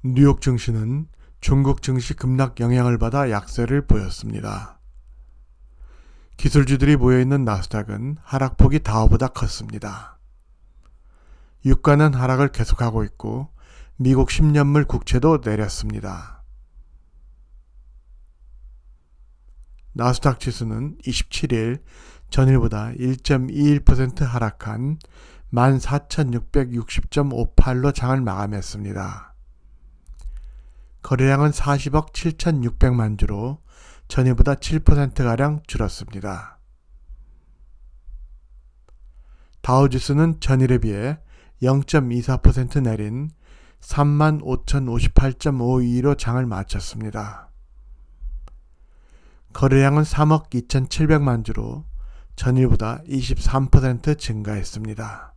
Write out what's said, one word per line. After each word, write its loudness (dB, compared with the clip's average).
뉴욕 4
증시는 -2
중국 2
증시 -4
급락 -2
영향을 0
받아 -2
약세를 -4
보였습니다. -4
기술주들이 2
모여있는 2
나스닥은 -6
하락폭이 2
다우보다 2
컸습니다. -10
유가는 4
하락을 0
계속하고 0
있고 -8
미국 2
십 2
년물 4
국채도 2
내렸습니다. -6
나스닥 0
지수는 -8
이십칠 -4
일 -4
전일보다 2
일 -4
점 -2
이일 2
퍼센트 2
하락한 -6
만 4
사천육백육십 -4
점 -2
오팔로 2
장을 -2
마감했습니다. -8
거래량은 2
사십억 -2
칠천육백만 0
주로 -4
전일보다 2
칠 -4
퍼센트 4
가량 -2
줄었습니다. -8
다우지수는 2
전일에 2
비해 -4
영점이사 0
퍼센트 4
내린 -4
삼만 0
오천오십팔 2
점 -4
오이로 0
장을 -4
마쳤습니다. -10
거래량은 4
삼억 2
이천칠백만 0
주로 -8
전일보다 2
이십삼 0
퍼센트 4
증가했습니다. -10